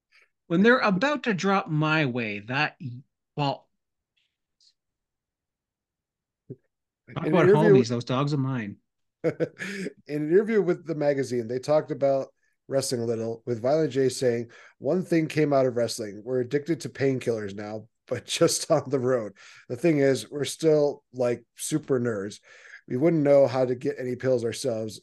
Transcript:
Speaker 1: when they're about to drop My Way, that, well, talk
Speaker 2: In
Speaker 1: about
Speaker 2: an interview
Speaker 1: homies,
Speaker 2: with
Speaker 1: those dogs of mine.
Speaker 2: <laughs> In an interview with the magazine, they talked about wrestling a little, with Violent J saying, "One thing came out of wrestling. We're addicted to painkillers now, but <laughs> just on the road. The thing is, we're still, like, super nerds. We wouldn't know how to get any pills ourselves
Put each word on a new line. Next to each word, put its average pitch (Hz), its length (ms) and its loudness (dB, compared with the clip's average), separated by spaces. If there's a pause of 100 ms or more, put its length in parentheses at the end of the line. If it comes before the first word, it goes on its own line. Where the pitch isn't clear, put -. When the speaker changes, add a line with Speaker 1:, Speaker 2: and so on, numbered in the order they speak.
(480)
Speaker 1:
when 175 160 2
they're 247 160 6
about 247 440 0
to 226 100 -2
drop 190 340 0
My 156 380 0
Way, 117 420 -4
that, 139 300 -4 (580)
well, 143 320 -4 (3500)
talk - 120 -8
Speaker 2:
In 156 80 0
Speaker 1:
about 175 100 6
Speaker 2:
an 180 60 6
interview - 240 8
Speaker 1:
homies, 131 60 10
Speaker 2:
with 117 100 2
Speaker 1:
those 120 160 -4
dogs 139 280 -2
of 143 60 0
mine. 127 380 -4 (220)
Speaker 2:
<laughs> - 240 -16
In 160 80 0 (760)
an 151 240 -4
interview 208 300 4
with 160 240 -2
the 156 100 -6
magazine, 131 520 -2
they 123 120 -6
talked 151 320 0
about 135 360 0 (400)
wrestling 135 320 -2
a 117 60 -4
little, 113 400 -4
with 120 160 -4
Violent 143 320 0
J 131 160 2
saying, 120 400 -2 (300)
"One 160 260 0
thing 160 220 2
came 151 260 0
out 135 120 4
of 120 120 0
wrestling. 107 480 -4
We're 127 160 -2
addicted 143 400 -2
to 131 80 -8
painkillers 117 640 -2
now, 107 320 -12 (200)
but 120 180 -6
<laughs> - 0 -
just - 460 2
on 139 180 2
the 139 100 0
road. 120 340 -2 (360)
The 123 80 -6
thing 160 220 2
is, 135 300 2
we're 143 140 -8
still, 151 600 0 (100)
like, 120 300 -2 (120)
super 151 440 -2
nerds. 107 400 -4 (500)
We 127 80 -4
wouldn't 160 260 2
know 139 240 6
how 131 180 0
to 123 100 -2
get 135 240 -4
any 127 160 -6
pills 123 280 0
ourselves 110 600 -6